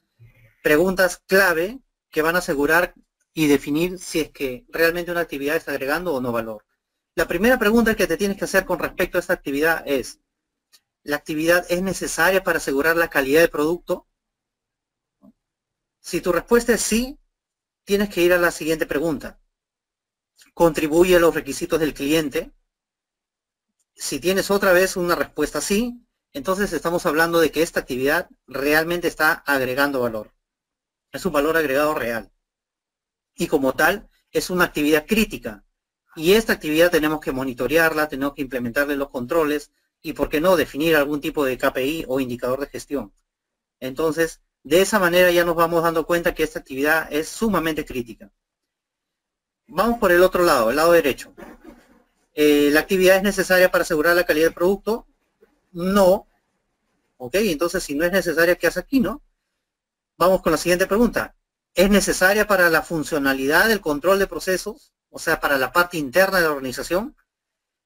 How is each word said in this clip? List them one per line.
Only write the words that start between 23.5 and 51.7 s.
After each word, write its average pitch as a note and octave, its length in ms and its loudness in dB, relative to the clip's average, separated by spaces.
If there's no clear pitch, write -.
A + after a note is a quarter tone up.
Si - 240 -10
tienes F#3 320 -2
otra G3 220 2
vez F#3 240 2
una F3 180 -2
respuesta D3 460 -4
sí, A#3+ 400 -2
entonces F#3 400 -4
estamos E3+ 320 -4
hablando E3+ 340 2
de D3+ 120 4
que D3+ 120 0
esta E3+ 180 -4
actividad C#3 500 -2
realmente D#3+ 640 -2
está D#3 240 0
agregando C#3 680 -2
valor. A2+ 320 -6
Es C#3 120 -8
un F3+ 80 -2
valor D#3 240 0
agregado D3+ 380 0
real. A#2 380 -6
Y F3 100 -4
como C3+ 260 0
tal, F3 380 -2
es D#3+ 180 -4
una F3+ 140 0
actividad D3+ 420 0
crítica. G3+ 580 -4
Y E3 160 2
esta A3 200 2
actividad D#3+ 380 2
tenemos D3+ 300 0
que D#3 100 -8
monitorearla, C#3 800 -2
tenemos C#3 260 -6
que D3+ 80 -8
implementarle C3+ 540 -4
los C#3 140 -6
controles D3 600 -4
y, D#3 100 -10
¿por C#3 160 -4
qué D3+ 120 -2
no?, F#3 160 4
definir D#3 400 0
algún D3 240 0
tipo D3+ 240 -2
de B2+ 120 -2
K C#3 160 -2
P C3 140 -2
I D#3+ 220 -6
o C3 100 -2
indicador B2 400 -4
de C#3+ 80 -8
gestión. B2 460 -10
Entonces, D#3 640 -4
de E3 180 4
esa G3+ 160 2
manera F3+ 320 4
ya F3 140 2
nos E3+ 100 0
vamos E3+ 300 2
dando E3 200 0
cuenta E3+ 300 -2
que D#3+ 80 -4
esta D#3 160 -4
actividad D3+ 540 -2
es D#3 160 -4
sumamente D#3+ 560 -2
crítica. A#2+ 480 -12
Vamos A3 320 0
por G3 100 4
el F3 100 6
otro F3+ 220 4
lado, C3 280 4
el C3+ 60 0
lado E3 140 4
derecho. D#3+ 420 2